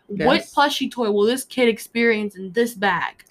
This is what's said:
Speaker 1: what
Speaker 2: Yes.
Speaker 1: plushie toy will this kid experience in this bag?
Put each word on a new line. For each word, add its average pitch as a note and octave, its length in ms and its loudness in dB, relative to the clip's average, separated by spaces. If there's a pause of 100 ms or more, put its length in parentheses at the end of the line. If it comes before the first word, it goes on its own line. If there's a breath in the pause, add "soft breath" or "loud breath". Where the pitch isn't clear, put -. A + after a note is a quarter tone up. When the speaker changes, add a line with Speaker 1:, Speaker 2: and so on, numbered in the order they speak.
Speaker 1:
what G#3 340 2
Speaker 2:
Yes. - 120 -18
Speaker 1:
plushie C#4+ 380 0
toy A#3 180 -2
will G3+ 160 2
this B3+ 200 0
kid B3 240 2
experience A3 680 -2
in F#3+ 140 -12
this A#3 240 -2
bag? F#3+ 540 -4